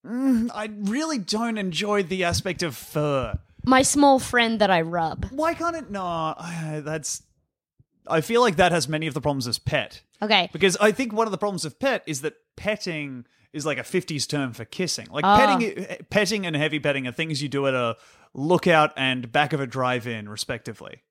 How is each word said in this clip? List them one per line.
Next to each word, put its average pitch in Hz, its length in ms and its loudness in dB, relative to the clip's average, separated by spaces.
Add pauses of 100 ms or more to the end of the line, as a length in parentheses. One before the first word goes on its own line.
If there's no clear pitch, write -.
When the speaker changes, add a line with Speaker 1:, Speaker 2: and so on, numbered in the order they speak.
Speaker 1:
Mm, 240 500 2
I 214 140 -6 (200)
really 302 280 -2
don't 220 400 -2
enjoy 202 460 0
the 180 200 -2
aspect 170 400 -2
of 147 140 -4
fur. 139 600 -2 (280)
Speaker 2:
My 254 160 6
small 277 380 6
friend 226 420 2
that 202 100 4
I 175 100 6
rub. 165 500 -2
Speaker 1:
Why 311 220 0
can't 330 220 -4
it? 247 160 -10
No, 196 140 -6
I, 160 800 -6
that's. 156 360 -6 (880)
I 165 140 2
feel 233 180 2
like 233 160 4
that 180 160 6
has 165 160 2
many 156 200 -2
of 139 60 -4
the 147 60 -4
problems 139 300 -2
as 110 100 -2
pet. - 420 -4 (200)
Speaker 2:
Okay. 196 320 2
Speaker 1:
Because 180 240 2
I 214 160 4
think 233 180 -2
one 220 160 2
of 214 40 -4
the 185 60 -4
problems 202 280 -4
of 147 120 -10
pet 254 300 0
is 143 140 -6
that 151 140 -6 (200)
petting 151 680 -4 (260)
is 143 140 -8
like 147 120 0
a 123 60 -6
fifties 160 420 -2
term 139 280 -4
for 117 100 -12
kissing. - 480 -6
Like 151 140 -4
Speaker 2:
Ah. 202 120 6 (200)
Speaker 1:
petting, 214 280 -4 (240)
petting 202 360 0
and 165 100 -2
heavy 151 240 0
petting 139 280 -2
are 123 40 -6
things 156 320 -4
you 143 60 -4
do 139 180 0
at 135 60 2
a 120 240 0 (360)
lookout 156 640 4
and 127 360 -2
back 143 200 2
of 151 80 -2
a 135 80 -4
drive-in, 120 600 -4
respectively. - 800 -10